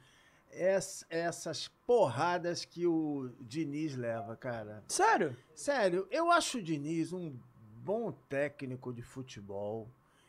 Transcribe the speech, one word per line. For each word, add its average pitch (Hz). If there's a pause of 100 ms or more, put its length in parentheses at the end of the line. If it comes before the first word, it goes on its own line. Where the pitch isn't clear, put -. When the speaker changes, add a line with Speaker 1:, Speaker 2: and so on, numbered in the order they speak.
(520)
Speaker 1:
Ess-, -
essas 165 (200)
porradas 175
que 170
o 147 (100)
Diniz 147
leva, 117
cara. 110
Speaker 2:
Sério? 339 (200)
Speaker 1:
Sério, 190
eu 330
acho 320
o -
Diniz 160
um 170 (480)
bom 202 (160)
técnico 135
de 123
futebol. 107 (420)